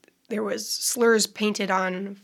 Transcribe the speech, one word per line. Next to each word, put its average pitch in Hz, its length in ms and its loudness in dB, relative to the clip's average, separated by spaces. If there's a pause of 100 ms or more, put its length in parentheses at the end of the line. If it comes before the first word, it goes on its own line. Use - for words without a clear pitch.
(300)
there 220 120 -4
was 214 260 -4
slurs 233 600 2
painted 208 420 -2
on, 190 540 -2